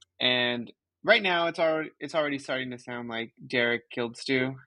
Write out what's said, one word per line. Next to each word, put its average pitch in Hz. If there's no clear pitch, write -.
And 123
right 214
now 175
it's 170
already, 156
it's 151
already 147
starting 131
to 120
sound 120
like 113
Derek 120
killed 120
Stu, 131